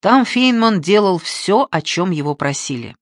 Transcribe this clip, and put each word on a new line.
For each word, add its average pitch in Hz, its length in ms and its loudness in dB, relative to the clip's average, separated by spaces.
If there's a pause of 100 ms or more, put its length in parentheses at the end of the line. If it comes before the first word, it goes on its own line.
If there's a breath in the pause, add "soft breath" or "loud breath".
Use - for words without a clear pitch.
Там 233 260 4
Фейнман 226 560 2
делал 196 360 2
все, - 520 -2
о 160 100 -2
чем 180 300 -4
его 147 240 -2
просили. 139 680 -6